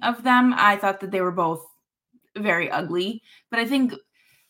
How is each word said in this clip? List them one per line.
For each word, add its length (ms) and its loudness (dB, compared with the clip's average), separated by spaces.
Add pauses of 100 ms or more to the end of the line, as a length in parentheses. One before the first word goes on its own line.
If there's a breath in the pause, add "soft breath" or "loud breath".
of 180 -2
them, 340 4
I 200 4
thought 240 -2
that 100 -10
they 120 -2
were 100 0
both 340 -2 (680)
very 340 -2
ugly, 500 -4 (300 soft breath)
but 80 -4
I 80 0
think 280 0 (560)